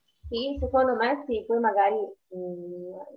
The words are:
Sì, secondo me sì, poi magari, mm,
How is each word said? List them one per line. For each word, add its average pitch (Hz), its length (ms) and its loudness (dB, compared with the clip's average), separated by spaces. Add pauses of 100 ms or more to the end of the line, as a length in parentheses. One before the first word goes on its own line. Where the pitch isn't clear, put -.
(320)
Sì, 277 280 -4
secondo 262 360 2
me 254 300 0
sì, 220 220 -2
poi 233 120 2
magari, 202 360 4
mm, 180 1000 -8 (240)